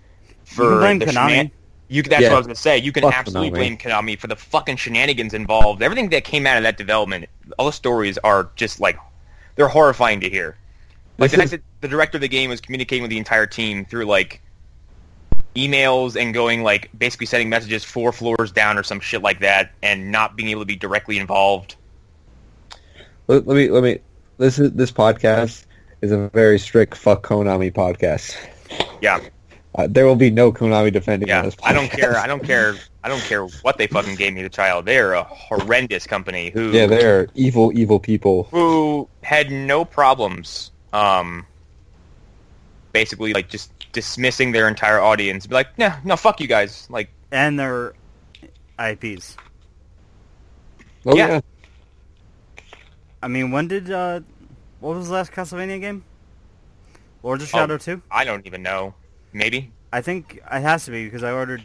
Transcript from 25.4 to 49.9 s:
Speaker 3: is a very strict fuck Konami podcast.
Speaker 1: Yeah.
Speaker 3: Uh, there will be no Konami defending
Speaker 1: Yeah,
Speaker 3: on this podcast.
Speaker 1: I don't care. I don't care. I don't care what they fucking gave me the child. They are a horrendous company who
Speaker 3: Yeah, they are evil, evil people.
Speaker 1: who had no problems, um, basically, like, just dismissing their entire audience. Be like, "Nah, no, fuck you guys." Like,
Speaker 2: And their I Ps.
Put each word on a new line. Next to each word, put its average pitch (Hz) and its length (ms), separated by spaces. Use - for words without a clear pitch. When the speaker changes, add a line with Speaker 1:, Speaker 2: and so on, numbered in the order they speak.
Speaker 3:
is 104 100
a 101 160
very 107 300
strict - 360
fuck 104 320
Konami 95 460
podcast. 90 640
Speaker 1:
Yeah. 101 200
Speaker 3:
Uh, - 120
there 123 160
will 131 120
be 123 140
no 117 220
Konami 107 400
defending 101 360
Speaker 1:
Yeah, 98 100
Speaker 3:
on 98 80
this 95 80
podcast. - 140
Speaker 1:
I - 40
don't 139 180
care. 127 280
I 104 80
don't 135 180
care. 110 300
I 110 60
don't 131 140
care 101 240
what 131 160
they 110 80
fucking 98 300
gave 98 180
me 92 80
the 95 80
child. 90 340
They 123 140
are 98 160
a 87 100
horrendous 107 800
company 90 440
who 110 220
Speaker 3:
Yeah, 110 140
they 113 200
are 95 280
evil, 120 400
evil 107 240
people. 98 520
Speaker 1:
who 156 580
had 147 280
no 139 360
problems, 123 840
um, 92 540
basically, 110 400
like, 95 160
just - 240
dismissing 127 600
their 110 160
entire 107 320
audience. 101 460
Be 120 80
like, 131 240
"Nah, 208 160
no, 185 120
fuck 208 260
you 143 40
guys." 107 440
Like, 113 180
Speaker 2:
And 143 260
their 127 360
I 110 180
Ps. 101 420